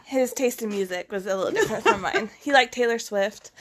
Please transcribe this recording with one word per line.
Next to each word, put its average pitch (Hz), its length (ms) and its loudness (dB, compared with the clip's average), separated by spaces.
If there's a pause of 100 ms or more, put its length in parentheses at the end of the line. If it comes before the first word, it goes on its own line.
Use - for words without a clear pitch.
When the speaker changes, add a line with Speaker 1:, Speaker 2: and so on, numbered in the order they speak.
Speaker 1:
his 262 280 0
taste 247 300 -2
in 220 80 -4
music 185 400 -4
was 190 160 -6
a 196 100 -2
little 185 160 0
different 381 300 0
from 302 180 2
mine. 202 340 -2
Speaker 2:
<laughs> - 60 -20
Speaker 1:
He 285 120 -2
liked 254 200 6
Taylor 233 280 0
Swift. 202 500 -4 (100)